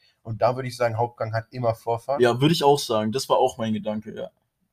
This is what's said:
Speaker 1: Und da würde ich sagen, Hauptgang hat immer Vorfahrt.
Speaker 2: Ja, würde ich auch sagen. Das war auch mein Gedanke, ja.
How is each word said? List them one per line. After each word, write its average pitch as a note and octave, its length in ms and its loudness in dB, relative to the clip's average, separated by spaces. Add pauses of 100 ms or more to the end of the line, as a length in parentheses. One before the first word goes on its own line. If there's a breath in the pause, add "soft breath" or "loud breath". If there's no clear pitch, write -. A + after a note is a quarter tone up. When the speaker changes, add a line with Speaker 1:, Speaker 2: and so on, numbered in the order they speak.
(240)
Speaker 1:
Und A2 180 -6
da A#2+ 140 4
würde C3 140 -6
ich A#2 80 -14
sagen, A#2 200 -2
Hauptgang A#2 360 -4
hat A2+ 180 -4
immer B2 240 0
Vorfahrt. A#2+ 460 -2
Speaker 2:
Ja, A#2+ 180 4
würde D3 140 4
ich D#3 100 0
auch C#3+ 160 6
sagen. G#2+ 320 0
Das C3 180 -4
war C3 80 4
auch B2 200 2
mein A2 160 -2
Gedanke, G#2+ 420 -6
ja. - 140 -10 (440)